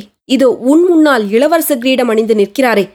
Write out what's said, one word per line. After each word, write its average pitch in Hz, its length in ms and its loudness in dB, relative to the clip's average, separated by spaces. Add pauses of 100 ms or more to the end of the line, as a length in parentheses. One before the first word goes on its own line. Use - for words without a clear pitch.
(240)
இதோ 254 320 0
உன் 302 280 2
முன்னால் 302 420 2
இளவரசு 294 520 0
கிரீடம் 247 300 -2
அணிந்து 220 260 0
நிற்கிறாரே, 208 600 0